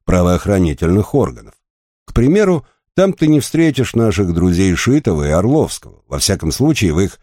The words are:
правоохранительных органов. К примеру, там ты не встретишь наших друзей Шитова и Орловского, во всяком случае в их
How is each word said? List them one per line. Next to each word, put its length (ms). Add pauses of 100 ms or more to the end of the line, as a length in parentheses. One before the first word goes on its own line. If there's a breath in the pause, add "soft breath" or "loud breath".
правоохранительных 1120
органов. 380 (520)
К 80
примеру, 500 (300)
там 200
ты 120
не 140
встретишь 540
наших 380
друзей 440
Шитова 500
и 40
Орловского, 760
во 140
всяком 320
случае 400
в 80
их 220